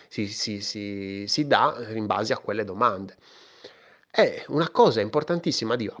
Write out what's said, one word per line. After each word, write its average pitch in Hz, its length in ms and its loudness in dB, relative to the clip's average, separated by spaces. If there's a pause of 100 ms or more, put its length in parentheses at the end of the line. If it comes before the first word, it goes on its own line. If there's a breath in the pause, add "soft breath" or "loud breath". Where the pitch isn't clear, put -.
si, 104 200 -6
si, 104 340 -8
si, 101 640 -8
si 147 200 0
dà 131 280 4 (140)
in 110 160 -4
base 104 280 0
a - 60 -2
quelle 107 240 -4
domande. 98 540 -2 (920 loud breath)
E - 380 2
una 165 240 0
cosa 156 280 6
importantissima, 123 760 0
dico, 110 240 -6